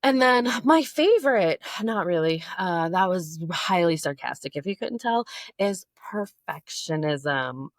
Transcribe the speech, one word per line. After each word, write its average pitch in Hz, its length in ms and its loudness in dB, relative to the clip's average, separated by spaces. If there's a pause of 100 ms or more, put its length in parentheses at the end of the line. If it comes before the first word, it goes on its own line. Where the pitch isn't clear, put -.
And 262 180 4
then 247 260 4 (160)
my 311 200 6
favorite, 269 760 2 (200)
not 214 240 -2
really, 165 380 0 (140)
uh, 170 320 0
that 185 200 2
was 165 300 -4 (120)
highly 175 460 2
sarcastic 139 580 -8
if 143 100 -8
you 196 100 -4
couldn't 233 240 -8
tell, 233 260 0 (340)
is 196 260 -2 (280)
perfectionism. 147 1700 -6